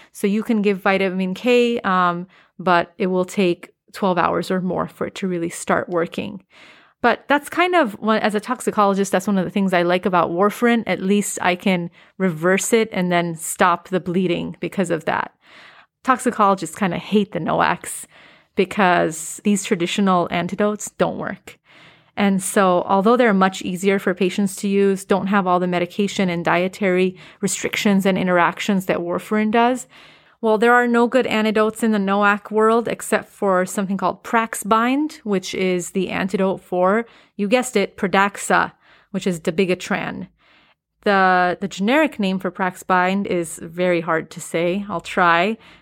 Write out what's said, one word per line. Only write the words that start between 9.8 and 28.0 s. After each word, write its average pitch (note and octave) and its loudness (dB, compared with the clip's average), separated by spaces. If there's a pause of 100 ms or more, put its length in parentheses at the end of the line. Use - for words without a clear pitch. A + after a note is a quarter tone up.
like F3+ 0
about F3+ 2
warfarin. G#3 0
At F3+ -4
least G3+ 0
I F3+ 0
can F3+ -2 (260)
reverse F#3 0
it A3 2
and F3+ -2
then E3+ 0
stop F3 0
the F#3 4
bleeding F3 -2
because F3+ -4
of E3 -2
that. - -2 (720)
Toxicologists G#3 0
kinda F3+ -2
hate G3 0
the E3+ -6
noacs D#3+ -2 (500)
because F3+ 0
these G#3 0
traditional F#3 0
antidotes G3 -4
don't E3 0
work. - -12 (600)
And G3 0
so F#3 2
although G3 2
they're A#3+ 4
much F#3+ 2
easier G3 -2
for F#3+ -2
patients F#3+ -2
to G3+ -6
use, G3 0
don't G3 0
have G3 0
all F3+ 2
the F3+ 0
medication F3+ -2
and E3+ -4
dietary F#3 0 (240)
restrictions G3 0